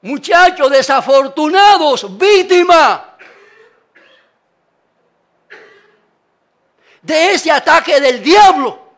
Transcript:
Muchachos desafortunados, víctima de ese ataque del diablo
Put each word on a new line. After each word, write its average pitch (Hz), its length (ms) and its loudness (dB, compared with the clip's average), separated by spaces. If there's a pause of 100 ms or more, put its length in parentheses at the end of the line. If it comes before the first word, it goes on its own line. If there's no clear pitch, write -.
Muchachos 339 680 -2
desafortunados, 277 1500 0
víctima 359 960 0 (4000)
de 320 320 -2
ese 320 160 -4
ataque 311 500 0
del 254 220 -2
diablo 320 580 2 (180)